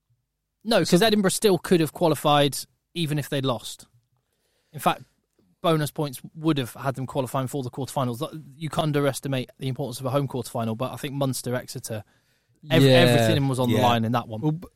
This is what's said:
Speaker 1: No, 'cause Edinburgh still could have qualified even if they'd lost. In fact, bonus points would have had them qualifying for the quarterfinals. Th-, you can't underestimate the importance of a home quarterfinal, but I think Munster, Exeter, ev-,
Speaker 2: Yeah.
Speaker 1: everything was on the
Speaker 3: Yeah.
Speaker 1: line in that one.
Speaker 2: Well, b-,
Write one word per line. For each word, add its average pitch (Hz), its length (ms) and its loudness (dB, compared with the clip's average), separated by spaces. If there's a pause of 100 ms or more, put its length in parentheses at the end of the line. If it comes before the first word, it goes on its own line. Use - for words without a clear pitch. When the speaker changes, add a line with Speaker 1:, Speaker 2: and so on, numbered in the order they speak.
(640)
Speaker 1:
No, 208 200 2
'cause 175 180 4
Edinburgh 214 280 4
still 190 280 2
could 175 220 2
have 151 120 -2
qualified 147 640 2 (380)
even 151 240 -2
if 139 100 -6
they'd 139 160 -4
lost. - 420 -6 (840)
In 147 80 -14
fact, 131 220 0 (600)
bonus 156 280 0
points 143 300 -8 (140)
would 156 240 0
have 120 160 -4
had 131 220 -6
them 131 100 -8
qualifying 131 400 -4
for 143 160 -6
the 123 80 -8
quarterfinals. 123 480 -4
Th-, 156 240 -10 (140)
you 160 120 -8
can't 160 180 -2
underestimate 139 720 -2
the 135 100 -6
importance 127 320 -6
of 127 60 -6
a 120 40 -4
home 139 180 0
quarterfinal, 113 480 -4
but 110 160 -6
I - 40 -12
think 139 180 -8
Munster, 135 400 -4
Exeter, 117 500 -10 (680)
ev-, 165 120 6
Speaker 2:
Yeah. 135 80 8
Speaker 1:
everything 123 580 6
was 127 100 -2
on 123 120 2
the - 60 2
Speaker 3:
Yeah. 123 100 4
Speaker 1:
line 117 180 2
in 113 80 0
that 117 160 -2
one. 107 120 -8
Speaker 2:
Well, 151 120 0
b-, 170 240 -10